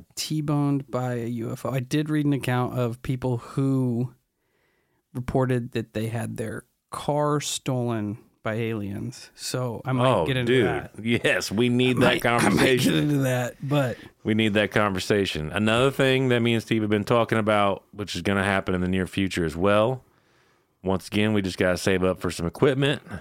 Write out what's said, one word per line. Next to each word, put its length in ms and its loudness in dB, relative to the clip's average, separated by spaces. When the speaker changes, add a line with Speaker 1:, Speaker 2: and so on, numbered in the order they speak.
Speaker 1:
T-boned 760 -2
by 260 -4
a 120 -4
U 240 -6
F 140 -8
O. 60 -4
I 80 -2
did 300 -2
read 160 0
an 80 2
account 440 -2
of 260 -2
people 340 -2
who 760 -2
reported 580 -2
that 220 -6
they 140 -4
had 300 -6
their 260 -8
car 480 -2
stolen 800 -4
by 120 -4
aliens. 800 -6
So 500 -6
I 60 -4
might 200 4
Speaker 2:
Oh, 140 4
Speaker 1:
get 120 0
into 160 0
Speaker 2:
dude. 120 4
Speaker 1:
that. 260 -4
Speaker 2:
Yes, 480 0
we 180 2
need 280 2
Speaker 1:
I 20 2
Speaker 2:
that 60 4
Speaker 1:
might, 20 2
<laughs> 0 -
I 80 6
might 80 4
Speaker 2:
conversation. 520 4
Speaker 1:
get 100 2
into 160 2
that, 420 -2
but 360 0
Speaker 2:
We 100 0
need 220 2
that 160 2
conversation. 800 2
Another 400 2
thing 380 2
that 120 2
me 120 2
and 100 0
Steve 180 0
have 80 0
been 140 2
talking 340 2
about, 540 2
which 240 -10
is 60 -4
gonna 220 2
happen 300 0
in 80 0
the 60 0
near 200 0
future 380 -2
as 100 -2
well. 480 2
Once 240 -2
again, 260 0
we 80 2
just 160 -4
gotta 200 2
save 260 0
up 160 0
for 120 -4
some 160 -6
equipment. 540 0